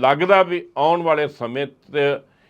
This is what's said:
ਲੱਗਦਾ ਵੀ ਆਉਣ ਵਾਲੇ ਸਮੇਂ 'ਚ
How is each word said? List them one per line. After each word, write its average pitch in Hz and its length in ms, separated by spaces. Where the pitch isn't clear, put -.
ਲੱਗਦਾ 170 420
ਵੀ 175 240
ਆਉਣ 160 260
ਵਾਲੇ 151 260
ਸਮੇਂ 127 380
'ਚ 143 540